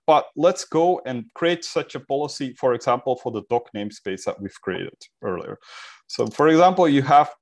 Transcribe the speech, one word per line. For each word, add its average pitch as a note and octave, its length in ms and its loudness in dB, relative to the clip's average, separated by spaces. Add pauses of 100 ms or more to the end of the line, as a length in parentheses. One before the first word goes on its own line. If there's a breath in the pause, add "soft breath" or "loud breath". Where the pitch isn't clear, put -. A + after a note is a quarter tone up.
but D3+ 200 4 (100)
let's F3+ 260 2
go E3+ 420 0
and B2 280 -8
create E3+ 320 -2
such - 300 -6
a C#3 40 -8
policy, C#3 540 -6
for B2+ 200 0
example, B2 440 -2
for A#2 160 -10
the G#2+ 160 -6
doc - 260 -2
namespace G#2 480 -8
that - 160 -6
we've G2 220 -12
created F2+ 360 -8 (240)
earlier. - 380 -8 (480 loud breath)
So A#2+ 200 -4
for C#3+ 220 2
example, F3 400 4
you C#3 140 4
have D3 380 4